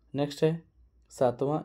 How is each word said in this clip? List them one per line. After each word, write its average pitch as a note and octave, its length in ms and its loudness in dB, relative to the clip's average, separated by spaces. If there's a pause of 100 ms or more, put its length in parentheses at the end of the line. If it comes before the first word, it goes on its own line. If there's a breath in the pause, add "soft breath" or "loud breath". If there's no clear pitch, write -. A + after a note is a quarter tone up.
(140)
नेक्स्ट C#3+ 300 0
है E3 180 2 (480)
सातवां, C3+ 540 0